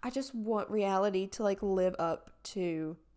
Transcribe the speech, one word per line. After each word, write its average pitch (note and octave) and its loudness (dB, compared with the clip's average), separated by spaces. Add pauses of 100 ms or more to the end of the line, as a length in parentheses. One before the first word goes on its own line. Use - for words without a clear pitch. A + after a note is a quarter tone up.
I B3 -4
just C4+ -4
want G#3+ -2
reality G3 2
to, A3 -6
like, G3 2
live F#3 2
up E3 -2 (120)
to E3 -4 (200)